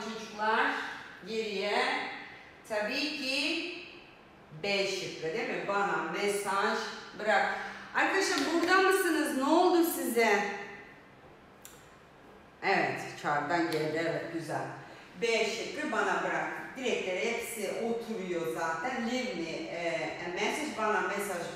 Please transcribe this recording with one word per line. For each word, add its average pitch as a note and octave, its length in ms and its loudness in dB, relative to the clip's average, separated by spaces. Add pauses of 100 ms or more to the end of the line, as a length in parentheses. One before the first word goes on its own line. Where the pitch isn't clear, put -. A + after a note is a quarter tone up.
çocuklar? A3 680 0 (580)
Geriye. A3 540 0 (880)
Tabii B3+ 480 -2
ki D4 560 -2 (920)
B G3 240 2
şıkkı F3+ 360 -4
değil D#3+ 260 -2
mi? - 200 -4
Bana F3 440 0
mesaj G3+ 680 0 (400)
bırak. G#3 360 4 (400)
Arkadaşlar F4 440 2 (160)
burada F4 240 6
mısınız? F4 580 4
Ne C4 80 2
oldu E4+ 400 8
size? A3+ 540 4 (2250)
Evet, E3+ 380 2 (220)
çağrıdan E3 480 2
geldi. D#3 380 0
Evet, D3+ 240 -2
güzel. D3 340 -4 (560)
B A#3 40 2 (180)
şıkkı - 480 -4
bana G3 320 2
bırak. E3+ 280 -2 (240)
Direkleri G#3 560 0
hepsi A3 380 -4
oturuyor F3+ 880 -2
zaten. A#3 480 -2
Leave A3+ 280 -2
me, E3 160 -4
e, E3 440 -4 (320)
a F3+ 80 -6
message, A3 440 -2
bana G#3+ 220 4
mesaj F#3+ 420 -2 (140)